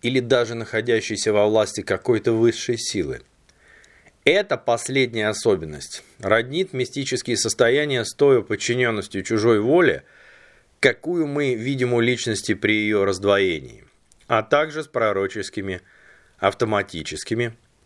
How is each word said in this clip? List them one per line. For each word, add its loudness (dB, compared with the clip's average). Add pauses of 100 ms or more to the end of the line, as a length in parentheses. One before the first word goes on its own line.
или 0
даже 0
находящейся -2
во 4
власти 0
какой-то 0
высшей 0
силы. -6 (1040)
Эта 4
последняя 0
особенность -2 (160)
роднит -2
мистические -4
состояния 0
с -10
той 4
подчинённостью -2
чужой 2
воле, 2 (760)
какую 0
мы -2
видим -2
у 2
личности 0
при 0
её 0
раздвоении, 0 (440)
а 0
также 0
с -20
пророческими, -4 (560)
автоматическими, -2 (280)